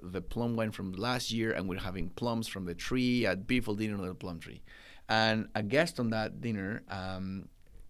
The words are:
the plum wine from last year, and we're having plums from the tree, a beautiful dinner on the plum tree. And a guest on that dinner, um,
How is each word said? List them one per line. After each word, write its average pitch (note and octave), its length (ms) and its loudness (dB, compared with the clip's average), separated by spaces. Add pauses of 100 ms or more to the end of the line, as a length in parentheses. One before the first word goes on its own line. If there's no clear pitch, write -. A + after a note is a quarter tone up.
the F2+ 200 -4
plum A#2 340 -2
wine A2 160 0
from G2 220 -4
last A#2+ 380 -2
year, A2 200 2
and F#2 180 0
we're F#2 100 -2
having F#2 300 -2
plums A#2 380 0
from F#2+ 180 -4
the E2+ 100 -2
tree, B2 500 4
a F#2 120 4
beautiful A2+ 380 2
dinner G#2+ 200 0
on G2 100 -2
the F2+ 100 -4
plum F2 240 -6
tree. A#1+ 220 -12 (460)
And A2 480 6
a G#2+ 80 2
guest C#3 380 4
on A#2 80 2
that A2 320 0
dinner, G#2+ 480 -2
um, F#2+ 580 -4 (420)